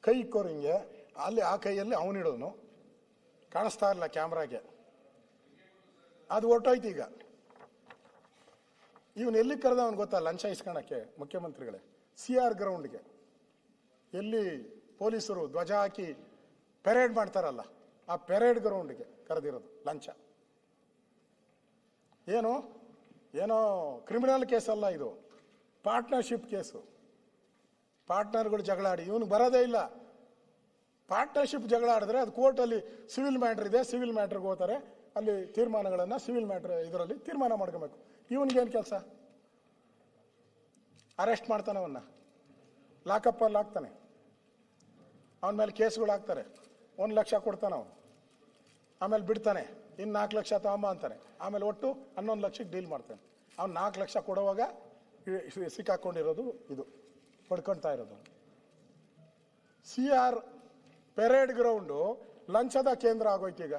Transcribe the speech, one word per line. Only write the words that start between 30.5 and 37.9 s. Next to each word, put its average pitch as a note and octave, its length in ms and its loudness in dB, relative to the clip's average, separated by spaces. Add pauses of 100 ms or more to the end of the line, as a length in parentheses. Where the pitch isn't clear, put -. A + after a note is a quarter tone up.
ಪಾರ್ಟ್ನರ್‌ಶಿಪ್ C4+ 600 0
ಜಗಳ A#3 220 2
ಆಡಿದ್ರೆ A3 300 2
ಅದು A#3 120 -2
ಕೋರ್ಟಲ್ಲಿ A#3+ 840 0
ಸಿವಿಲ್ C4+ 220 0
ಮ್ಯಾಟ್ರ್ A3+ 300 0
ಇದೆ, A#3+ 160 4
ಸಿವಿಲ್ A#3+ 300 -2
ಮ್ಯಾಟ್ರಿಗೆ G3+ 300 -2
ಹೋಗ್ತಾರೆ, F#3+ 320 -2 (400)
ಅಲ್ಲಿ G#3 320 -2
ತೀರ್ಮಾನಗಳನ್ನ G#3 720 0
ಸಿವಿಲ್ A#3+ 280 -2
ಮ್ಯಾಟ್ರ್ F#3 260 -6
ಇದರಲ್ಲಿ E3+ 480 -4
ತೀರ್ಮಾನ C4+ 340 0
ಮಾಡ್ಕೊಬೇಕು. E3+ 440 -4 (340)